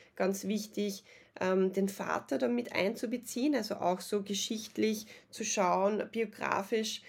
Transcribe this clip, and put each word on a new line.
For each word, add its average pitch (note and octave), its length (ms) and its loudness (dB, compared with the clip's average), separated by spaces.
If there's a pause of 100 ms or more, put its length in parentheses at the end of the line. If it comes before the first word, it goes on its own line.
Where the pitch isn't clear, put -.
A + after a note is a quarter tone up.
(140)
ganz F#3+ 320 0
wichtig, G#3 580 -2 (360)
ähm, F#3+ 320 4
den G3 160 2
Vater G3 480 -2
damit A#3+ 360 0
einzubeziehen, A#3+ 800 0
also G#3+ 220 -2
auch F#3 240 2
so G#3 220 -2
geschichtlich G#3+ 840 -2 (240)
zu - 140 -8
schauen, F#3+ 680 2
biografisch, G#3+ 960 -2